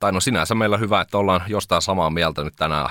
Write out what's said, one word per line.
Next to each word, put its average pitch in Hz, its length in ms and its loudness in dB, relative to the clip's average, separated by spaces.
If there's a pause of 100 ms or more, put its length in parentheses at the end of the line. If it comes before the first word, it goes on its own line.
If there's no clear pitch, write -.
tai 101 120 2
no 92 80 0
sinänsä 123 340 0
meillä 107 220 2
hyvä, 104 240 0
että 101 180 -2
ollaan 92 300 2
jostain 98 340 0
samaa 90 280 0
mieltä 80 340 -2
nyt 76 120 -8
tänään, 73 340 -2